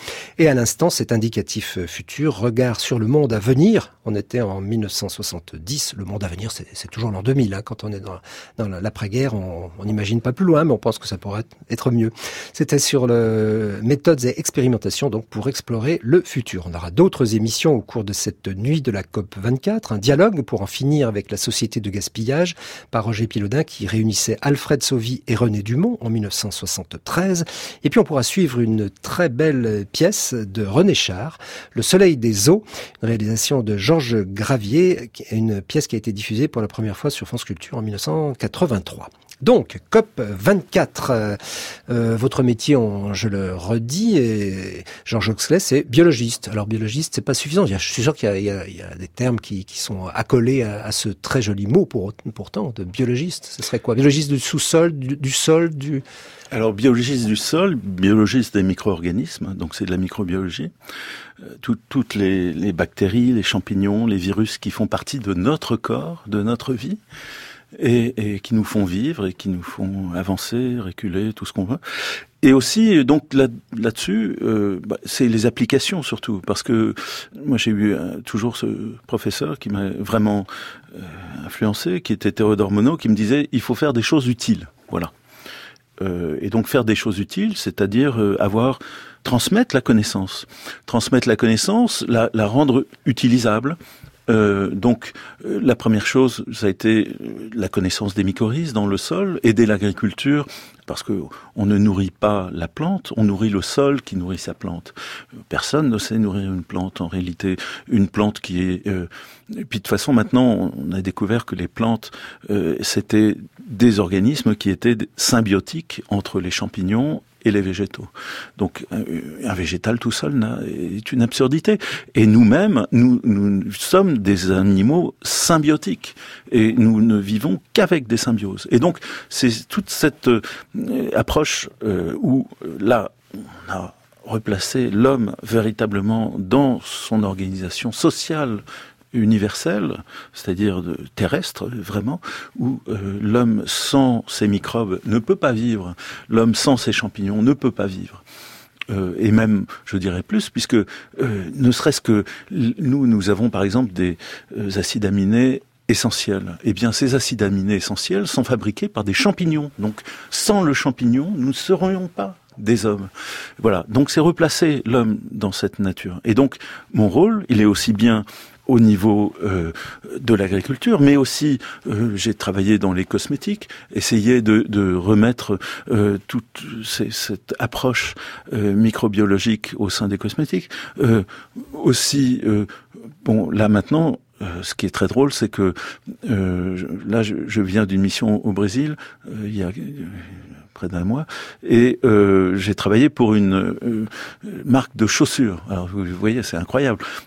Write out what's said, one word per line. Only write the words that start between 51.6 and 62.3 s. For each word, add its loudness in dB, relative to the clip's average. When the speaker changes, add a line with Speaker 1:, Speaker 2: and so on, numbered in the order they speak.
Speaker 1:
mot, 4
pour, -4
pourtant, -8
de -8
biologiste. -4
Ce -14
serait -4
quoi ? -2
Biologiste 4
du 0
sous-sol, 2
du, -4
du -4
sol, 2
du -4
Speaker 2:
Alors, 0
biologiste 4
du 2
sol, 0
biologiste 2
des 2
micro-organismes, -2
donc -8
c'est -6
de -2
la -2
microbiologie. -4
Euh, -18
tout, -2
toutes -2
les, 2